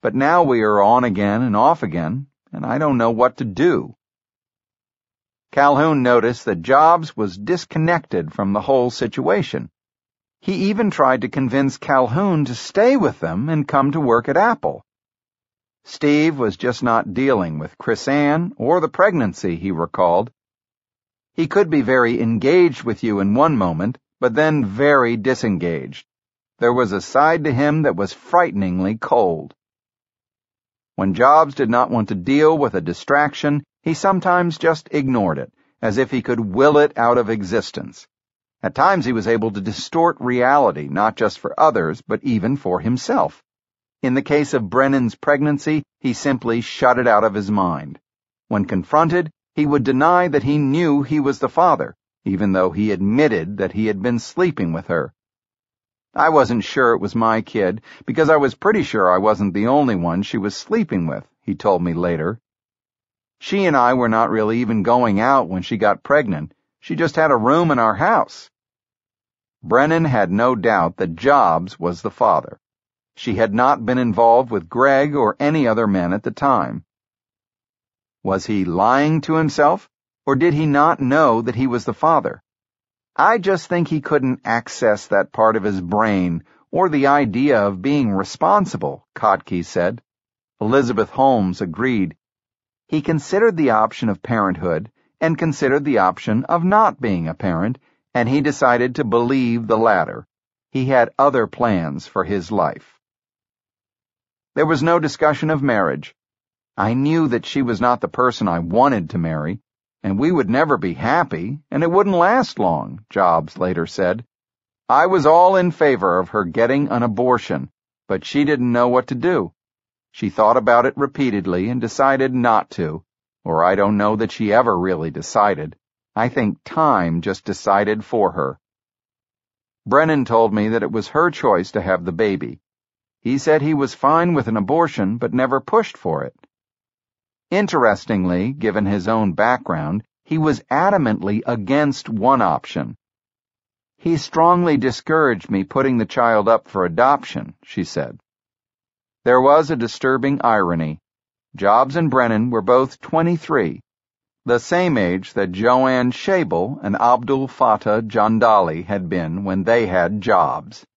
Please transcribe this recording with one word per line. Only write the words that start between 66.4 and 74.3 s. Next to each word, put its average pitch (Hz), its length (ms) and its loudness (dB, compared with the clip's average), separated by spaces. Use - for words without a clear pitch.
She - 160 -8
just 165 200 -2
had 160 140 4
a 131 60 4
room 147 340 2
in 135 80 0
our 110 160 2
house." 165 560 -2
Brennan 151 420 2
had 110 260 2
no 117 240 2
doubt 98 440 0
that 85 180 -4
Jobs 95 600 2
was 85 240 -6
the 110 80 -6
father. 87 500 0
She 113 220 -6
had 107 180 0
not 123 320 0
been 127 120 0
involved 117 520 2